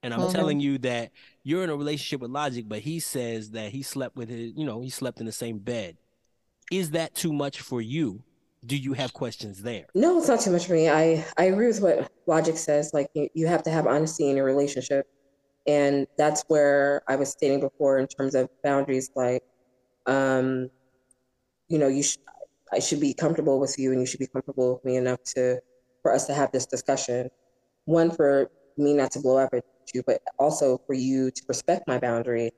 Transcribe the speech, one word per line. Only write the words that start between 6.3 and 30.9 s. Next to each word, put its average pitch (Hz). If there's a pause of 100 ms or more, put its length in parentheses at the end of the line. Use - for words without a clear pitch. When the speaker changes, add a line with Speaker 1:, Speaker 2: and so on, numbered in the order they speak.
Speaker 1:
Is 180
that 165
too 165
much 143
for 123
you? 117 (420)
Do 123
you 135
have 127
questions 107
there? 110 (100)
Speaker 2:
No, 330
it's -
not 240
too 202
much 180
for 185
me. 160
I, 156 (120)
I 170
agree 202
with 202
what 165 (160)
Logic 160
says. 147
Like, 143
you, -
you 160
have 170
to 160
have 156
honesty 147
in 139
a 135
relationship. 139 (600)
And 143 (100)
that's 151
where 143
I 135
was 135
stating 139
before 139
in 135
terms 135
of 127 (140)
boundaries, 139
like, 123 (640)
um, 131 (1000)
you 165
know, 147
you 135
sh-, - (540)
I 98
should 151
be 143
comfortable 151
with 135
you 131
and 131
you 127
should -
be 131
comfortable 131
with -
me 127
enough 127 (140)
to, 127 (420)
for -
us 131
to 143
have 143
this 131
discussion. 127 (560)
One, 165
for 139 (280)
me 143
not 139
to -
blow 131
up 131
at 120 (300)
you, 127
but 117 (180)
also 139
for 143